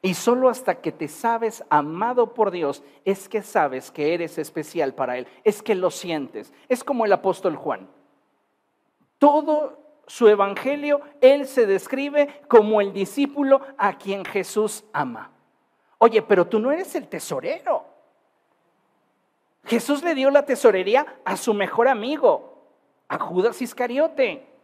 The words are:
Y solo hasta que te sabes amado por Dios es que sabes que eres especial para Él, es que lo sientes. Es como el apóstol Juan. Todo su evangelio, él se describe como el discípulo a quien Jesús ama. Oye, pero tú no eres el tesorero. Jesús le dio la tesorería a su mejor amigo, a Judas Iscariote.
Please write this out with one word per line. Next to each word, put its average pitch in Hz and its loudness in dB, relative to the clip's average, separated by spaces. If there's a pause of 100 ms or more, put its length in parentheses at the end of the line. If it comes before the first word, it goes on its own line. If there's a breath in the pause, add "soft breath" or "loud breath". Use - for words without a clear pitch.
Y 185 -2
solo 254 2
hasta 208 -4
que 156 -4
te 151 -10
sabes 226 -4
amado 202 0
por 208 0
Dios 156 -4 (220 loud breath)
es 196 -4
que 208 -4
sabes 135 -2
que 151 -2
eres 165 -6
especial 151 -4
para 123 -4
Él, 127 -10 (180 loud breath)
es 214 0
que 220 -2
lo 185 0
sientes. 147 -8 (140)
Es 247 -2
como 240 -2
el 202 4
apóstol 180 -2
Juan. 104 -8 (1300)
Todo 302 2 (280)
su - 2
evangelio, 262 2 (220 loud breath)
él 269 6
se 240 2
describe 277 -2
como 214 6
el 196 -2
discípulo 277 0 (160 loud breath)
a 202 -2
quien - -8
Jesús 208 -4
ama. 123 -8 (680)
Oye, 226 4
pero 190 4
tú 214 -2
no 233 0
eres 339 -4
el 277 -6
tesorero. 226 -6 (1800)
Jesús 277 -2
le 339 0
dio 269 2
la 285 6
tesorería 233 2
a 185 -2
su 226 -2
mejor 208 0
amigo, 247 -2 (400)
a - -8
Judas 185 -2
Iscariote. 247 -4 (160)